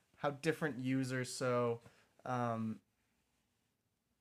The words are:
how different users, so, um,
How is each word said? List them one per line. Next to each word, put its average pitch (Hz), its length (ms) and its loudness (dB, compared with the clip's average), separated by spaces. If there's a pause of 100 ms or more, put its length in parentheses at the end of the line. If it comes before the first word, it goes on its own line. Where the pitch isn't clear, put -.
(180)
how 147 140 2
different 147 480 0
users, 131 520 0
so, 123 480 2 (460)
um, 113 540 -2 (1400)